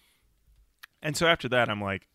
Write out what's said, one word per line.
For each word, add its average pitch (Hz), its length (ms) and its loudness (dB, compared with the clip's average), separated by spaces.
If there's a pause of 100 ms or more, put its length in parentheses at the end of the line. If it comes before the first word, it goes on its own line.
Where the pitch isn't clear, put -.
(1040)
And 143 140 -6
so 170 100 0
after 165 240 2
that, 120 180 2
I'm 104 140 -4
like, 98 320 -6